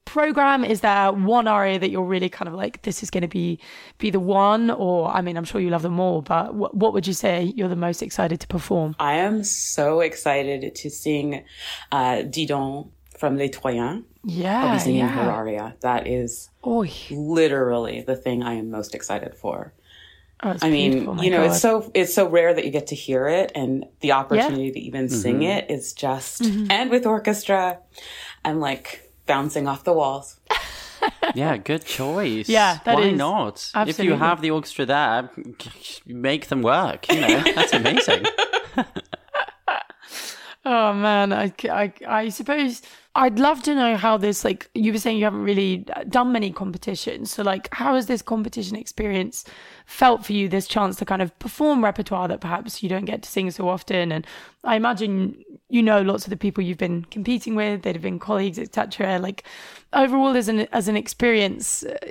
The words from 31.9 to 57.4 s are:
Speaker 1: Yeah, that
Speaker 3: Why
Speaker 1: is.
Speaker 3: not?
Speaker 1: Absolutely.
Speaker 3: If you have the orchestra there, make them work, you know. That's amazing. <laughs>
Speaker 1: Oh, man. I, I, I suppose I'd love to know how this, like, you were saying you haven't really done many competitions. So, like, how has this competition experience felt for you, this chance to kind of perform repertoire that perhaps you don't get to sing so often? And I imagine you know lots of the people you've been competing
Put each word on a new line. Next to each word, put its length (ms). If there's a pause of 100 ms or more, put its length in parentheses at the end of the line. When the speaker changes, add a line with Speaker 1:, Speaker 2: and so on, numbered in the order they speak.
Speaker 1:
Yeah, 360
that 100
Speaker 3:
Why 80
Speaker 1:
is. 160
Speaker 3:
not? 560
Speaker 1:
Absolutely. 160
Speaker 3:
If 80 (120)
you 60
have 240
the 120
orchestra 340
there, 420 (800)
make 420
them 140
work, 500
you 80
know. 220 (120)
That's 180
amazing. 520 (520)
<laughs> 80 (1800)
Speaker 1:
Oh, 280
man. 400
I, 200 (180)
I, 220 (140)
I 220
suppose 540 (320)
I'd 240
love 240
to 120
know 220
how 220
this, 260
like, 300
you 180
were 60
saying 180
you 80
haven't 200
really 420 (240)
done 220
many 180
competitions. 800
So, 120
like, 300
how 220
has 120
this 140
competition 560
experience 680 (420)
felt 400
for 80
you, 140
this 180
chance 300
to 100
kind 160
of 160
perform 440
repertoire 460
that 140
perhaps 400
you 60
don't 180
get 160
to 80
sing 200
so 180
often? 440
And 140 (380)
I 120
imagine 680 (280)
you 120
know 200
lots 220
of 60
the 60
people 260
you've 140
been 280
competing 500